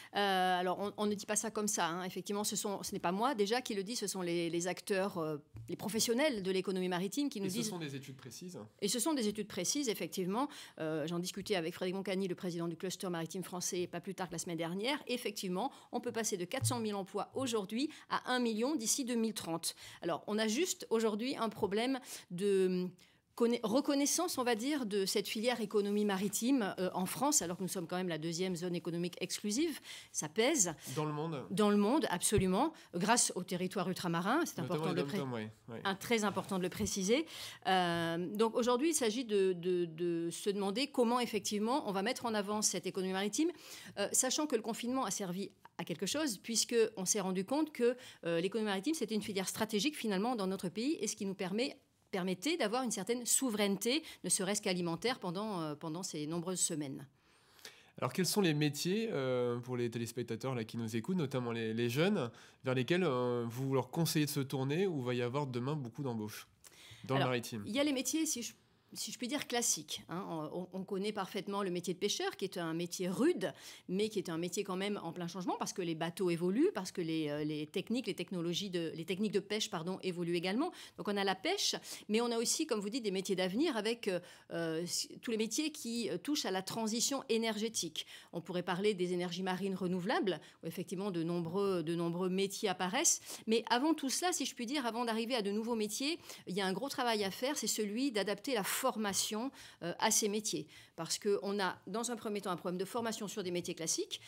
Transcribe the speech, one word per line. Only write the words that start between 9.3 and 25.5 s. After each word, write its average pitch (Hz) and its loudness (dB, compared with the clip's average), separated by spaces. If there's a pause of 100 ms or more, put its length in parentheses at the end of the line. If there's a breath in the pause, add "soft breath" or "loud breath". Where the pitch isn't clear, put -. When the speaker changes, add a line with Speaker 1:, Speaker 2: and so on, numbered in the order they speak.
Speaker 1:
précises, 240 0
effectivement. 196 0 (320 loud breath)
Euh, 156 0
j'en 170 -2
discutais 190 -4
avec 170 0
Frédéric 185 -2
Moncani, 190 -2
le 175 0
président 170 -2
du 165 -4
cluster 185 -4
maritime 170 -4
français, 180 -2
pas 170 -6
plus 180 -8
tard 185 -4
que 175 -8
la 165 -4
semaine 170 -4
dernière. 196 -2
Effectivement, 208 -2 (200 loud breath)
on 233 -2
peut 240 -6
passer 220 0
de 175 -2
quatre 262 -2
cent 247 0
mille 214 -2
emplois 196 -4
aujourd'hui 233 -2 (200 loud breath)
à - -2
un 254 4
million 240 2
d'ici 240 0
deux 240 0
mille 226 2
trente. - -4 (280 loud breath)
Alors, 165 -2
on 208 0
a 220 2
juste 277 0
aujourd'hui 226 2
un 226 0
problème 226 0 (320 loud breath)
de 185 2 (480 soft breath)
conna-, 233 4
reconnaissance, 285 2
on 262 0
va 240 4
dire, 262 0
de 196 2
cette 202 0
filière 233 0